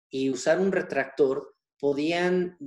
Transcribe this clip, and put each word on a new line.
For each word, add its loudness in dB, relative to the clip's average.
y -2
usar 2
un 2
retractor, -2
podían, 0